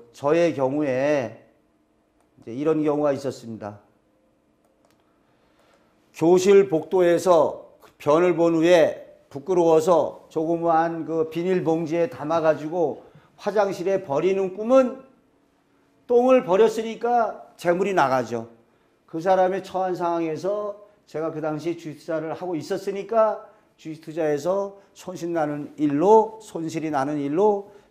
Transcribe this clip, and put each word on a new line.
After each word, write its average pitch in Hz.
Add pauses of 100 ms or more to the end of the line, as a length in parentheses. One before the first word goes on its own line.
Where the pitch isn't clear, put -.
(120)
저의 160
경우에 135 (960)
이제 117
이런 151
경우가 147
있었습니다. 113 (2250)
교실 185
복도에서 170 (280)
변을 165
본 165
후에 160 (120)
부끄러워서 165
조그마한 165
그 160
비닐봉지에 165
담아가지고 156 (320)
화장실에 190
버리는 185
꿈은 240 (1040)
똥을 247
버렸으니까 220
재물이 175
나가죠. 123 (580)
그 165
사람의 185
처한 185
상황에서 170 (220)
제가 160
그 156
당시 156
주식 151
투자를 160
하고 180
있었으니까 196 (320)
주식 156
투자에서 165 (140)
손실 175
나는 147
일로, 175
손실이 160
나는 147
일로 196 (180)